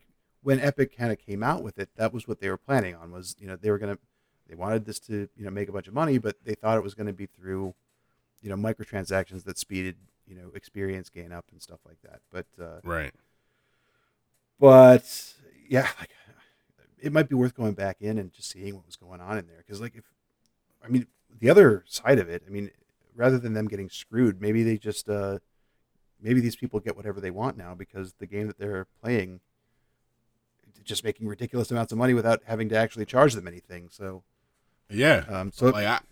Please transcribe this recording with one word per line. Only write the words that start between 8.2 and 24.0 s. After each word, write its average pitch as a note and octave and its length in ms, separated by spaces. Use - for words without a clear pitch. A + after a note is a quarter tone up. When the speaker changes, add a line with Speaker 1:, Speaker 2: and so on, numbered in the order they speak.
Speaker 1:
you G#2 80
know, G2 60
microtransactions F#2+ 880
that F#2+ 160
speeded, F#2 380
you G2 100
know, F2+ 200
experience F#2+ 540
gain F2 220
up F2 200
and D#2+ 100
stuff E2+ 240
like E2 160
that. - 200
But, F2+ 160
uh, E2+ 240
Speaker 2:
Right. D#2+ 300
Speaker 1:
but C3 760
yeah, C3 220
like, - 100
it C#3 120
might D3+ 180
be C#3 60
worth B2 200
going A2 180
back G2 280
in G#2+ 160
and F#2+ 160
just - 160
seeing G2 260
what F2 100
was - 100
going F2+ 260
on G2+ 160
in E2+ 100
there. E2 200
'Cause, G2+ 140
like, A#2 140
if, A2 100
I - 60
mean, B2 200
the A2+ 100
other D3 380
side B2 320
of E2+ 100
it, F2 180
I - 20
mean, G2+ 220
rather B2+ 240
than A#2 160
them G#2+ 140
getting G2 220
screwed, A2 520